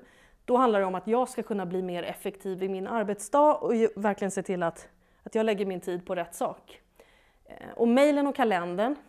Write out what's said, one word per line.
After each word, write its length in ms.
då 120
handlar 220
det 60
om 100
att 120
jag 220
ska 140
kunna 220
bli 160
mer 220
effektiv 600
i 60
min 180
arbetsdag 680
och 200
ju, 200
verkligen 360
se 120
till 200
att, 240
att 120
jag 100
lägger 200
min 160
tid 240
på 100
rätt 200
sak. 460
Eh, 300
och 120
mejlen 400
och 80
kalendern, 600